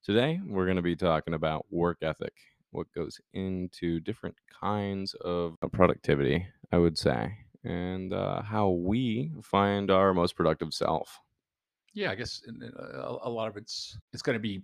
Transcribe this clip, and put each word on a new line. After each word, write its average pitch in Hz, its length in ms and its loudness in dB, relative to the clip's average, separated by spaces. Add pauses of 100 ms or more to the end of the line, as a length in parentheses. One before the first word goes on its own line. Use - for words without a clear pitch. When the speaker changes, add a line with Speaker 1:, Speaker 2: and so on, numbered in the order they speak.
Speaker 1:
Today, 131 400 2
we're 95 220 0
gonna 92 160 2
be 87 140 2
talking 82 400 2
about 78 360 -2
work 85 300 0
ethic, - 320 -4 (380)
what 85 220 -8
goes - 260 -6 (140)
into 90 680 -4
different 87 360 -8 (140)
kinds 98 720 -4
of, 87 400 -2
uh, - 60 -4
productivity, 78 800 4 (240)
I 90 80 6
would 85 180 4
say, 69 400 0 (260)
and, 92 480 -6
uh, 95 300 -4
how 107 300 0
we 113 600 0 (120)
find 101 480 2
our 95 240 8
most 87 200 2
productive 80 380 2
self. - 460 -2 (760)
Speaker 2:
Yeah, 196 160 -4
I 98 60 -2
guess - 320 -10
in, 113 160 -14
in 117 120 -14
a, - 480 -10
a 120 60 -6
lot 113 180 -4
of 104 100 -8
it's, - 420 -14 (140)
it's - 100 -12
gonna 120 160 0
be 101 240 -6